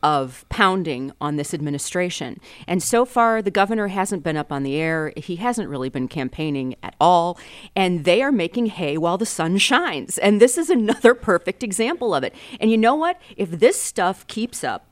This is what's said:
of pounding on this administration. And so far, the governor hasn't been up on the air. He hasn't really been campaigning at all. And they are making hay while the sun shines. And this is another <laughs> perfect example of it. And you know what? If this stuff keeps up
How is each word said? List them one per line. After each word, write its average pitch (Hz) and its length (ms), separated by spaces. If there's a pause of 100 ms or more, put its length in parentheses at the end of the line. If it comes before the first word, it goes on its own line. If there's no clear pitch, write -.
of 139 460
pounding 160 720
on 147 160
this 143 180
administration. 151 840 (260)
And 185 160
so 240 220
far, 226 380
the 190 100
governor 202 380
hasn't 190 340
been 156 140
up 147 160
on 139 100
the 139 140
air. 160 400
He - 180
hasn't 233 320
really 131 220
been 127 180
campaigning 135 760
at - 200
all. 175 360 (380)
And 180 300
they 180 180
are 277 80
making 226 360
hay 160 300
while 170 200
the 220 80
sun 165 320
shines. 233 600
And 208 220
this 254 180
is 330 120
another 233 460
<laughs> - 140
perfect 180 320
example 226 540
of 135 80
it. - 100 (280)
And 220 100
you 226 60
know 226 180
what? 339 240 (160)
If 185 160
this 220 280
stuff - 480
keeps - 360
up 113 280